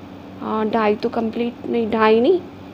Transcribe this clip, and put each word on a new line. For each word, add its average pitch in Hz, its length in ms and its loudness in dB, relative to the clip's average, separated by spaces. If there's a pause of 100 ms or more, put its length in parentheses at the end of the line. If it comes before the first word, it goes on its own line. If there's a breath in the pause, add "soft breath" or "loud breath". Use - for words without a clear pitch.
(400)
हाँ, 214 300 -2
ढाई 214 240 2
तो 214 140 -2
complete 233 580 -4
नहीं, 233 240 -2
ढाई 220 300 6
नहीं 349 200 4 (340)